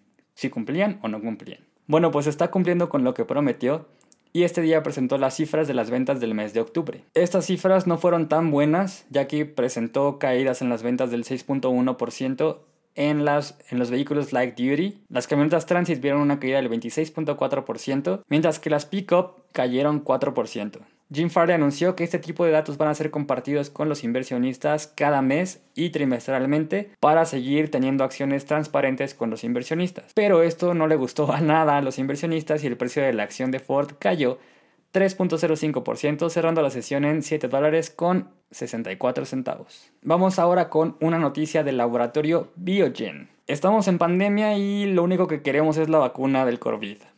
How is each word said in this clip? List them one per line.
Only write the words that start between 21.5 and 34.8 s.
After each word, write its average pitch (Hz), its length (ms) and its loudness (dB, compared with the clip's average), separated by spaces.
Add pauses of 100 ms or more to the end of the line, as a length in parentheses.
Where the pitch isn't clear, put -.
anunció 160 420 2
que 170 80 -2
este 170 140 -2
tipo 175 260 -2
de 165 60 4
datos 156 280 2
van 151 100 2
a 151 60 0
ser 151 160 -4
compartidos 143 600 -2
con 151 180 -4
los 143 160 -4
inversionistas 127 800 -2
cada 143 360 0
mes 156 400 0 (120)
y 165 160 -2
trimestralmente 143 1080 -2
para 160 280 4
seguir 143 440 0
teniendo 135 340 0
acciones 139 420 -2
transparentes 139 680 0
con 113 160 -4
los 113 140 -8
inversionistas. 160 680 -4
Pero 196 280 6
esto 170 320 2
no 160 120 2
le 156 100 4
gustó 135 360 0
a 139 80 -2
nada 156 360 4
a 143 60 2
los 131 160 -4
inversionistas 151 640 -2
y - 20 -4
el 120 100 -2
precio 123 260 -2
de 131 100 2
la 107 100 -2
acción 131 280 -4
de 127 80 -4
Ford 143 400 -2
cayó 147 400 0 (540)